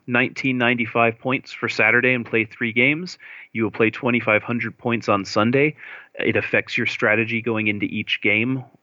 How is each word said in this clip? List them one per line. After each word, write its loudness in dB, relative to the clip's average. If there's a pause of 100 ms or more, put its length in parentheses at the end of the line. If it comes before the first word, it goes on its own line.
nineteen -2
ninety-five 2
points -4
for -6
Saturday 4
and -2
play 0
three -4
games. 0 (360)
You -2
will 0
play 2
twenty-five 0
hundred -6
points -2
on 2
Sunday. 2 (440)
It 2
affects 0
your -2
strategy 0
going -2
into -2
each -6
game, 0 (200)